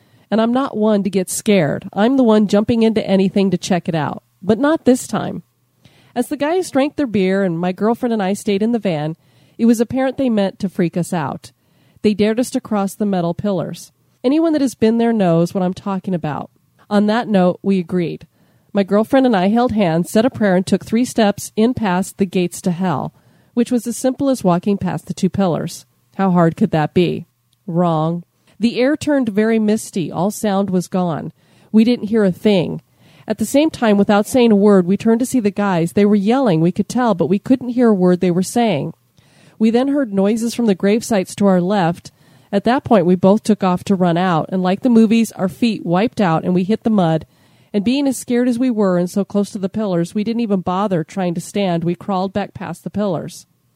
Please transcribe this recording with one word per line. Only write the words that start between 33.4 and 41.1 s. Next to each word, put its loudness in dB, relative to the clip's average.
same 2
time, 2
without 2
saying 4
a 6
word, 6
we 0
turned 2
to 0
see -2
the 0
guys. -2
They 4
were 4
yelling, 2
we 2
could -4
tell, 0
but 0
we 0
couldn't 0
hear 2
a 4
word 2
they 2
were 0
saying. -2
We 4
then 0
heard -2
noises -2
from -2
the 2
grave 0
sites -4